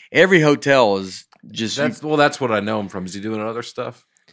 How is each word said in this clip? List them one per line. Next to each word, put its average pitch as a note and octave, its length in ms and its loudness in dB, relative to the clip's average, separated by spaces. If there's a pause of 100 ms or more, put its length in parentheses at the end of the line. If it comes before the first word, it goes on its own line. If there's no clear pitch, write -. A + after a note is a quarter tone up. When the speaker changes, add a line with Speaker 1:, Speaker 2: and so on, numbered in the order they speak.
(120)
Speaker 1:
every F3+ 280 6
hotel C#3 580 4
is F#2+ 260 -10 (280)
just A2 240 -6
Speaker 2:
That's, C#3+ 260 -4
well, D3+ 140 -2
that's D3 240 2
what B2+ 120 -2
I G#2+ 80 0
know G#2+ 200 -4
him G2 80 -8
from. F#2 180 -10
Is F2+ 80 -12
he G2+ 60 -10
doing A2 200 -6
other A2+ 220 -8
stuff? A#2+ 420 -14 (280)